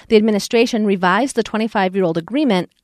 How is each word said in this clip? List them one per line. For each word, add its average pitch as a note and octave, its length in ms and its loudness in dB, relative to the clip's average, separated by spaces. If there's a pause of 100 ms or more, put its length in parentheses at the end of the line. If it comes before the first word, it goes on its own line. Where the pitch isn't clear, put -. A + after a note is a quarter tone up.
The A3 100 4
administration A3 680 0
revised G3 500 0
the A3+ 80 -2
twenty-five-year-old F#3+ 720 -2
agreement, G3 540 -2 (120)